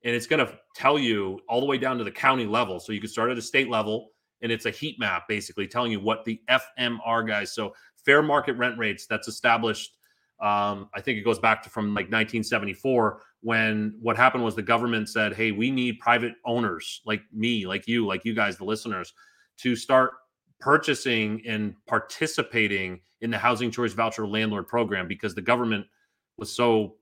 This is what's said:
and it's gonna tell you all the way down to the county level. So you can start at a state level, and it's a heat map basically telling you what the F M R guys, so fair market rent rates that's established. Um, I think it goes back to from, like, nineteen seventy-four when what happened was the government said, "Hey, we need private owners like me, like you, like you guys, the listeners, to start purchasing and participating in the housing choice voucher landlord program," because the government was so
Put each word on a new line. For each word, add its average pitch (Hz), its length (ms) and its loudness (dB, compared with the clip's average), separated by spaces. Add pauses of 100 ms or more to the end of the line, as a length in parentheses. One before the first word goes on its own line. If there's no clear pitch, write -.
and 120 120 0
it's 117 120 -2
gonna 147 320 0 (160)
tell 147 240 4
you 101 480 0
all 117 140 2
the 139 60 0
way 139 100 2
down 127 220 -2
to 113 60 -4
the 101 60 -6
county 131 360 2
level. 101 340 0
So - 120 -8
you 101 80 -4
can 104 100 -10
start 117 200 0
at 123 60 -4
a 117 60 -8
state 135 260 0
level, 110 440 -2 (300)
and 117 100 -2
it's 113 140 -4
a 107 40 0
heat 135 300 -8
map 95 260 -2
basically 104 400 -4
telling 120 240 -2
you 104 80 -2
what 110 260 -2
the 110 240 -6
F 127 280 2
M 120 280 -4
R 117 180 0
guys, 104 320 -4
so 104 200 -6 (220)
fair 143 240 6
market 147 340 2
rent 123 220 -2
rates 107 300 -4
that's 107 200 -4
established. 113 680 0 (420)
Um, 104 560 0
I - 60 -8
think 123 180 -2
it 104 40 -8
goes 110 160 2
back 110 240 2
to - 80 -20
from, 104 240 -2
like, 95 160 -4
nineteen 110 340 0
seventy-four 107 760 0 (180)
when 107 600 0
what 113 180 0
happened 127 260 4
was 107 100 0
the 110 80 -6
government 117 460 0
said, 107 240 0
"Hey, 110 180 0
we 110 200 0
need 123 280 -2
private 117 360 2 (100)
owners 117 640 -2
like 107 160 -2 (100)
me, 110 340 0
like 101 220 -4
you, 117 180 2
like 95 180 -2
you 113 100 -2
guys, 101 240 0
the 95 60 -12
listeners, 104 500 -4 (440)
to 123 160 0
start 131 380 4 (480)
purchasing 120 840 2
and 107 280 -4 (120)
participating 107 1120 -2 (200)
in 113 100 -4
the 110 80 -2
housing 117 320 2
choice 113 240 -2
voucher 110 320 -2
landlord 104 420 -2
program," 101 400 0
because 92 260 -6
the 104 60 -8
government 113 460 0 (500)
was - 160 -10
so 113 500 2